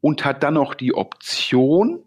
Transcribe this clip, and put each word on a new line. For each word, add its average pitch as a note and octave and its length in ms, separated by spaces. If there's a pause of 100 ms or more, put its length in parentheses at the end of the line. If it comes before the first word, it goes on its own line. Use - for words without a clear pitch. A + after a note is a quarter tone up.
und D3+ 240
hat C#3 180
dann D3+ 120
noch D3 200
die B2+ 200
Option E3 1120